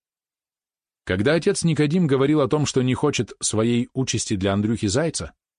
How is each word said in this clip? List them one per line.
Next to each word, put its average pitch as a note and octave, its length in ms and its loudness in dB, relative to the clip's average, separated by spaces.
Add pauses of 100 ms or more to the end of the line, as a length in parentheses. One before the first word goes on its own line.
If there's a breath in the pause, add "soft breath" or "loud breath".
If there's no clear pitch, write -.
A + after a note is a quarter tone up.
(1040)
Когда G#2 300 0
отец F#3 300 0
Никодим D#3+ 420 2
говорил C#3 340 2
о C3 80 2
том, D3+ 180 0
что C3 160 0
не B2+ 120 0
хочет C#3 460 -2
своей A#2 520 0
участи A#2+ 440 -4
для G2 180 0
Андрюхи G#2+ 320 0
Зайца, A2+ 480 -2 (240)